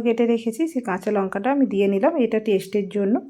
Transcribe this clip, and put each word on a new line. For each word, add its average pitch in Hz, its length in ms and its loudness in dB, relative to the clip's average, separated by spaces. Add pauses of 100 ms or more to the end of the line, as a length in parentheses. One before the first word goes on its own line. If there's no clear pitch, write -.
কেটে 240 280 2
রেখেছি, 226 300 -2 (100)
সেই 254 160 -4
কাঁচা 185 280 -2
লঙ্কাটা 196 380 -2
আমি 277 180 4
দিয়ে 196 160 2
নিলাম। 202 240 2 (120)
এটা 226 220 0
টেস্টের 196 480 0
জন্য, 202 200 0 (160)